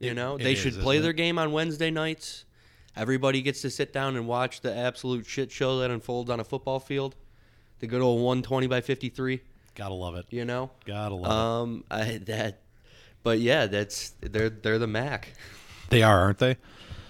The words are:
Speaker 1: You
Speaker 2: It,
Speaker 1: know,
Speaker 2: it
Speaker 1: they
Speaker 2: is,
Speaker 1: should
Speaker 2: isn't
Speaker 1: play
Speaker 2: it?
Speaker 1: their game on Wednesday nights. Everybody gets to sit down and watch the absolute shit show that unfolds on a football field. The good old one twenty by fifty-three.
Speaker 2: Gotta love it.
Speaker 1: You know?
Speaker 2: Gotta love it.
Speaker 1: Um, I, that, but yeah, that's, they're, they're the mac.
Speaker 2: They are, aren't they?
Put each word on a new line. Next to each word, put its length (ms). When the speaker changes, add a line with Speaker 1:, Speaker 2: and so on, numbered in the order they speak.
Speaker 1:
You 100
Speaker 2:
It, 40
Speaker 1:
know, 220
Speaker 2:
it 60
Speaker 1:
they 100
Speaker 2:
is, 60
Speaker 1:
should 140
Speaker 2:
isn't 100
Speaker 1:
play 160
Speaker 2:
it? 40
Speaker 1:
their 100
game 260
on 140
Wednesday 380
nights. 540
Everybody 460
gets 200
to 80
sit 220
down 240
and 100
watch 340
the 140
absolute 520
shit 260
show 260
that 120
unfolds 400
on 100
a 40
football 360
field. 340
The 80
good 140
old 220
one 200
twenty 240
by 140
fifty-three. 600
Speaker 2:
Gotta 200
love 220
it. 140
Speaker 1:
You 160
know? 240
Speaker 2:
Gotta 280
love 120
it. 40
Speaker 1:
Um, 600
I, 340
that, 360
but 160
yeah, 280
that's, 440
they're, 300
they're 280
the 80
mac. 460
Speaker 2:
They 120
are, 180
aren't 180
they? 180